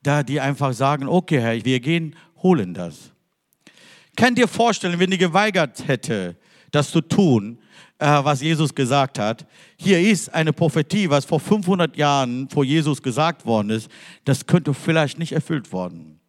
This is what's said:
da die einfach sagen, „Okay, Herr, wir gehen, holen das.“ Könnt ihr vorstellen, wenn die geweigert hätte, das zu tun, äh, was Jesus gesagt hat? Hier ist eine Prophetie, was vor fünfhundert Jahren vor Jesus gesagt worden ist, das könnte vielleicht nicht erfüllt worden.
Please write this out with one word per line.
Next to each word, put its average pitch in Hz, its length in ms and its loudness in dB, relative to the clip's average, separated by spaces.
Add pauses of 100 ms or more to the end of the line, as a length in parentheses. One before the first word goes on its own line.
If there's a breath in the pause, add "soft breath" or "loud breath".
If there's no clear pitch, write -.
da 143 220 0
die 139 160 -4
einfach 135 340 -2
sagen, 139 340 0
„Okay, 170 320 0
Herr, 117 240 0
wir 127 160 0
gehen, 160 360 -4 (260 soft breath)
holen 123 320 2
das.“ 85 380 -12 (1040 soft breath)
Könnt 240 240 2
ihr 240 80 4
vorstellen, 190 500 0
wenn 185 140 2
die 185 80 0
geweigert 180 680 0
hätte, 104 500 -4 (340 soft breath)
das 147 180 0
zu 165 120 2
tun, 120 580 2 (400 soft breath)
äh, 151 80 -2
was 143 340 2
Jesus 156 320 0
gesagt 131 460 0
hat? 110 260 -4 (300 soft breath)
Hier 175 240 2
ist 202 340 0
eine 156 200 0
Prophetie, 165 580 0
was 143 120 2
vor 156 160 -2
fünfhundert 180 580 0
Jahren 135 520 0
vor 147 140 0
Jesus 147 400 0
gesagt 151 420 -2
worden 107 240 0
ist, 110 200 -4 (360 loud breath)
das - 220 -2
könnte 151 260 2
vielleicht 160 460 -2
nicht 170 140 -8
erfüllt 156 380 -4
worden. 85 580 -10